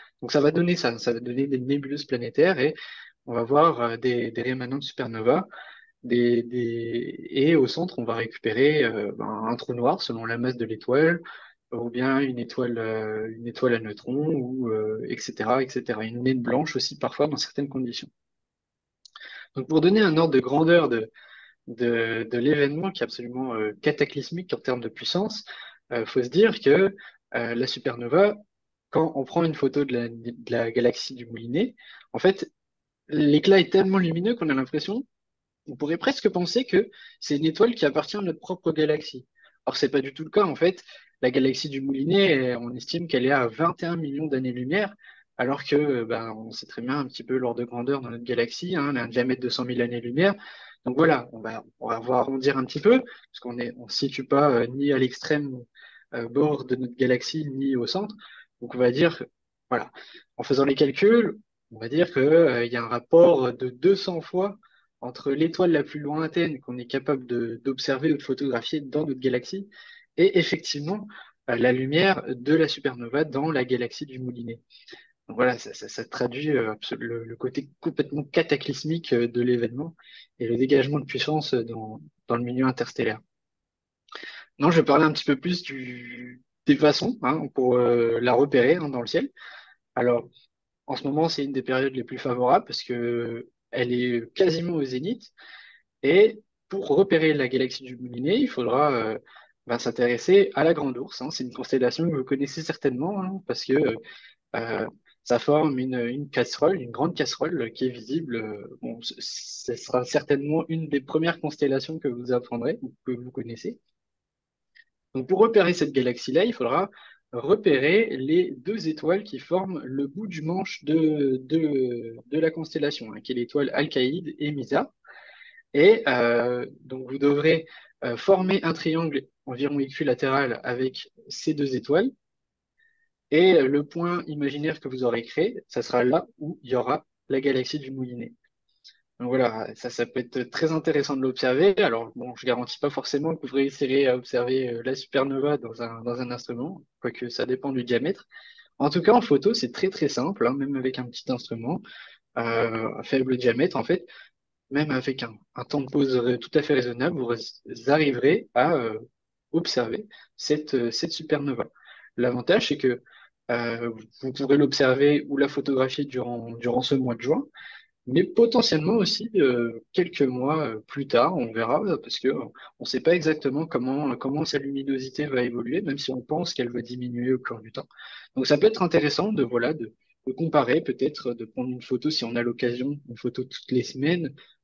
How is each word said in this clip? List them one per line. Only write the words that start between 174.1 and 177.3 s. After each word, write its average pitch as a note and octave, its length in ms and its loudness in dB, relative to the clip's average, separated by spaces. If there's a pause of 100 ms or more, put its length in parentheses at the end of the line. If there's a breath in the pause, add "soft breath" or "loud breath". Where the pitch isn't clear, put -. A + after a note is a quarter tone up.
comment C#3 280 -4
sa D3+ 140 -4
luminosité C3+ 640 -4
va C3 180 0
évoluer, A#2+ 380 -4
même C#3+ 160 -4
si C#3 140 -6
on C3 100 -6
pense D#3+ 320 -4
qu'elle A#2+ 180 -4
va A#2+ 120 -6
diminuer B2 500 -4